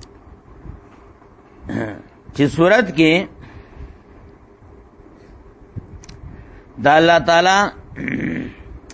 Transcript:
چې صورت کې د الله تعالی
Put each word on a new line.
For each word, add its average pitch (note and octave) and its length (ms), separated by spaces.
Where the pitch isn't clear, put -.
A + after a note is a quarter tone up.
چې C#3 100
صورت G3 300
کې D#3+ 160
د A2+ 80
الله E3 320
تعالی E3+ 400